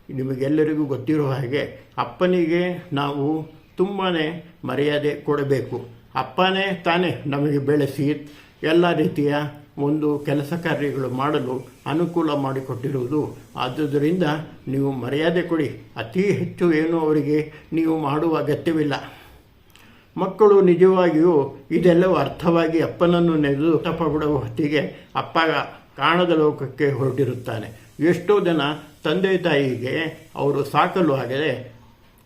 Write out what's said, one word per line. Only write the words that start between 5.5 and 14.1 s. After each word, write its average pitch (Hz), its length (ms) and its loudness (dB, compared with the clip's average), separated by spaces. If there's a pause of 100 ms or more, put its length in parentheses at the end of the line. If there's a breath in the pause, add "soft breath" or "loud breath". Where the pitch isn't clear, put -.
ಅಪ್ಪನೇ 185 680 0
ತಾನೇ 170 400 0
ನಮಗೆ 143 340 0
ಬೆಳೆಸಿ 143 720 -2 (320 loud breath)
ಎಲ್ಲ 170 300 4
ರೀತಿಯ 147 420 0 (420)
ಒಂದು 147 420 0
ಕೆಲಸ 147 340 -4
ಕಾರ್ಯಗಳು 139 560 -4
ಮಾಡಲು 131 580 -2 (180)
ಅನುಕೂಲ 165 460 0
ಮಾಡಿಕೊಟ್ಟಿರುವುದು. 135 1080 -4 (200 loud breath)
ಆದುದರಿಂದ 143 680 0 (440)